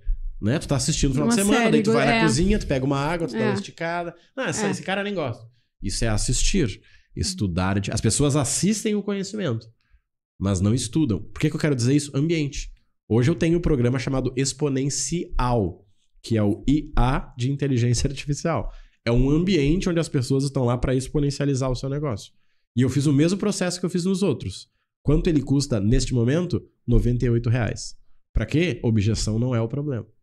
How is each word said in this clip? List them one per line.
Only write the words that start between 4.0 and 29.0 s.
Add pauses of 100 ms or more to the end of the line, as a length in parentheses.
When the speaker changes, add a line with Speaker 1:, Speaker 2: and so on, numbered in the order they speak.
Speaker 1:
"Não,
essa,
Speaker 2:
É.
Speaker 1:
esse
cara
nem
gosta." (360)
Isso
é
assistir. (340)
Estudar.
de-,
as
pessoas
assistem
o
conhecimento, (760)
mas
não
estudam.
Por
que
que
eu
quero
dizer
isso?
Ambiente. (360)
Hoje
eu
tenho
um
programa
chamado
Exponencial, (360)
que
é
o
I
A
de
inteligência
artificial. (320)
É
um
ambiente
onde
as
pessoas
estão
lá
pra
exponencializar
o
seu
negócio. (440)
E
eu
fiz
o
mesmo
processo
que
eu
fiz
nos
outros. (340)
Quanto
ele
custa
neste
momento? (240)
Noventa
e
oito
reais. (380)
Pra
quê?
Objeção